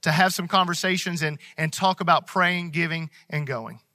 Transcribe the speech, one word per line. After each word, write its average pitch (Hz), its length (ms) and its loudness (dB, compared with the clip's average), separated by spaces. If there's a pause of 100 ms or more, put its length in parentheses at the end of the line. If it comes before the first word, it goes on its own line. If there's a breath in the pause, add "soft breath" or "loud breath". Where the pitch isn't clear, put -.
to 160 100 0
have 180 220 4
some 175 140 -6
conversations 180 760 0
and, 151 160 -4 (180 loud breath)
and 160 160 -2
talk 190 280 0
about 165 260 2
praying, 175 440 0
giving, 165 380 -4 (200 soft breath)
and 151 180 -4
going. 113 320 -8 (140)